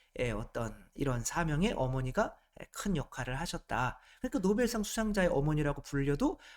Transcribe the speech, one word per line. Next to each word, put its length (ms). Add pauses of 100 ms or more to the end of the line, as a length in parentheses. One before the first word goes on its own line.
(180)
에, 140
어떤 640
이런 280
사명에 520
어머니가, 600 (260)
에, 100
큰 260
역할을 420
하셨다. 600 (200)
그러니까 200
노벨상 440
수상자의 460
어머니라고 520
불려도 580 (180)